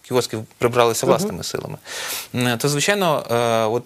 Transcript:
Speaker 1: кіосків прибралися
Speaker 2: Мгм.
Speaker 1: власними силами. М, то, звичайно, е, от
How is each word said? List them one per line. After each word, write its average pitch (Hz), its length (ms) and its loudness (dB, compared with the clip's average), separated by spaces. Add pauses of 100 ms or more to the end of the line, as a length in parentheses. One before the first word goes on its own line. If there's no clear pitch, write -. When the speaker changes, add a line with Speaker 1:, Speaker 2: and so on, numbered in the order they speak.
Speaker 1:
кіосків 117 420 -2 (140)
прибралися 120 480 2
Speaker 2:
Мгм. 131 100 4
Speaker 1:
власними 170 280 -4
силами. - 340 -8 (580)
М, 123 220 0
то, 143 120 0
звичайно, 160 640 2
е, 117 40 2 (300)
от 117 200 0